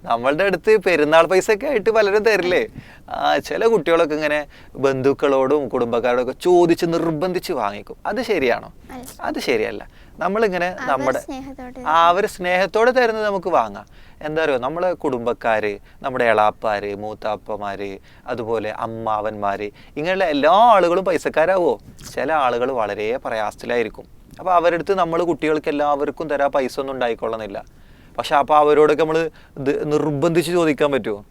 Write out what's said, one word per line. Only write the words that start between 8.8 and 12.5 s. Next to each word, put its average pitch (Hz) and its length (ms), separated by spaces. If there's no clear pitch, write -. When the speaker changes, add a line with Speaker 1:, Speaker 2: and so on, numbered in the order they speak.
Speaker 2:
അല്ല. 254 160
Speaker 1:
അത് - 260
ശരിയല്ല. 107 340
നമ്മളിങ്ങനെ 185 460
Speaker 2:
അവർ 196 220
Speaker 1:
നമ്മുടെ 254 280
Speaker 2:
സ്നേഹത്തോടെ 262 680
Speaker 1:
ആ, 156 80
അവര് 196 160
സ്നേഹത്തോടെ 190 640